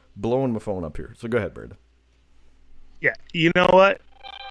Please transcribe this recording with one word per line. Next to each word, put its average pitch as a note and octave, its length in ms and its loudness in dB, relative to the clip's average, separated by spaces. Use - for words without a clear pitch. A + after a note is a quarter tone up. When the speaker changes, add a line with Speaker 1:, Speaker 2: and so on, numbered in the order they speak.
Speaker 1:
blowing A#2+ 380 -2
my G#2+ 80 -4
phone F#2 240 -6
up D2+ 120 -10
here. - 220 -14
So A#2+ 80 -12
go A#2 120 0
ahead, F#2+ 140 -6
Brandon. - 260 -18
Speaker 2:
Yeah, - 140 0
you E3 240 2
know F3+ 160 4
what? F#3+ 280 6